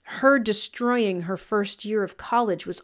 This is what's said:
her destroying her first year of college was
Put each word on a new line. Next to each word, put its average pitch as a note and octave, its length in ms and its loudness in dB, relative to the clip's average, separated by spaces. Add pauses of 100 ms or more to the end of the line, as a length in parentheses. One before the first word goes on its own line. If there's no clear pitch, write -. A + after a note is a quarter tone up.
her C#4 360 4
destroying A3 840 0
her F3+ 140 -4
first G3+ 480 -2
year G#3 180 0
of F3+ 140 -4
college A#3 500 0
was F3+ 180 -6